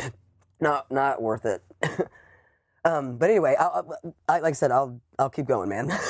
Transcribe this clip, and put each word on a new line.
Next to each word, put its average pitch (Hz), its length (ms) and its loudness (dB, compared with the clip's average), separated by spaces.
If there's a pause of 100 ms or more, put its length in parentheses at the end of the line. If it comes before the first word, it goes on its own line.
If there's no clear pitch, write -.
(160)
<coughs> - 440 -20
not, 147 320 0
not 135 300 0
worth 110 240 -2
it. 98 160 -2 (200)
<laughs> - 280 -2 (760)
Um, 139 320 -2
but 160 120 4
anyway, 156 300 4
I'll, 175 340 -2 (360)
I, 170 100 4
like 160 120 2
I - 20 -4
said, 135 180 0
I'll, 123 300 0 (180)
I'll 135 100 2
keep 143 180 -6
going, 107 200 0
man. 110 240 -4 (180)